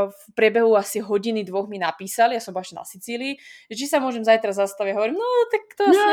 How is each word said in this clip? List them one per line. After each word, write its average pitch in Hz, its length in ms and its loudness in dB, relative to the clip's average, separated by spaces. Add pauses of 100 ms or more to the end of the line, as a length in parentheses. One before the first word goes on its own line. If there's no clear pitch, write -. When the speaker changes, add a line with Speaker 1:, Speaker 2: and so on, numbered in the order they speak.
(120)
Speaker 1:
v - 100 -20 (140)
priebehu 226 400 4
asi 202 240 0
hodiny, 208 480 -2
dvoch 196 240 -6
mi 202 80 -10
napísali, 190 560 0
ja 226 80 -6
som 196 80 -12
bola 185 160 -8
ešte 170 80 -18
na - 80 -14
Sicílii, 240 560 -10 (320)
že 220 80 -10
či 277 80 -6
sa 285 160 2
môžem 233 240 -2
zajtra 220 240 4
zastaviť. 196 400 -2
Hovorím, 226 320 -2
„No, 480 60 -2 (260)
tak - 240 -8
to 403 80 2
asi 392 160 6
Speaker 2:
No. 415 100 4